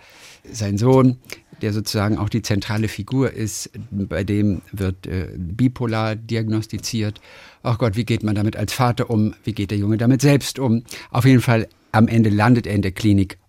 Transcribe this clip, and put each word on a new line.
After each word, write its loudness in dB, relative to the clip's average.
sein -4
Sohn, 4
der -2
sozusagen -2
auch -4
die -2
zentrale -2
Figur -2
ist. -8
Bei -4
dem 0
wird, -6
äh, -6
bipolar -2
diagnostiziert. -6
Ach 0
Gott, -2
wie -2
geht -2
man -2
damit -2
als -4
Vater 0
um? 0
Wie -6
geht -6
der -2
Junge 0
damit 2
selbst 2
um? 0
Auf 2
jeden 8
Fall, 2
am 6
Ende 4
landet 4
er -4
in 2
der -2
Klinik 2